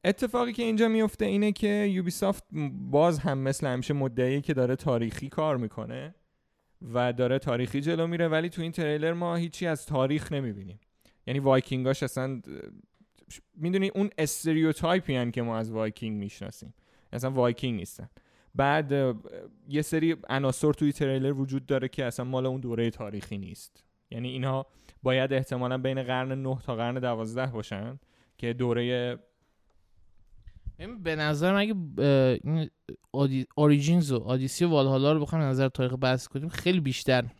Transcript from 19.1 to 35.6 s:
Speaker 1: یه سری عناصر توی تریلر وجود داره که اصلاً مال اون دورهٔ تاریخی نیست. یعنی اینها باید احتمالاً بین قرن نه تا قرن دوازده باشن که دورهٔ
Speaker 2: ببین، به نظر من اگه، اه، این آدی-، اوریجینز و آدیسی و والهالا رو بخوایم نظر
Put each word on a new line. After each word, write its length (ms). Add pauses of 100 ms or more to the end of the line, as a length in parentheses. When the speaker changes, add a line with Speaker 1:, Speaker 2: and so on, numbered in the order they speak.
Speaker 1:
یه 140
سری 340 (120)
عناصر 440
توی 200
تریلر 400
وجود 340
داره 220
که 160
اصلاً 220
مال 200
اون 140
دورهٔ 300
تاریخی 480
نیست. 460 (260)
یعنی 180
اینها 380 (360)
باید 300
احتمالاً 460
بین 240
قرن 400
نه 240
تا 100
قرن 180
دوازده 520
باشن 520 (400)
که 140
دورهٔ 640 (1600)
Speaker 2:
ببین، 240
به 140
نظر 360
من 60
اگه، 160 (240)
اه، 460
این 260 (420)
آدی-، 420
اوریجینز 580
و 40
آدیسی 480
و 40
والهالا 440
رو 80
بخوایم 240
نظر 240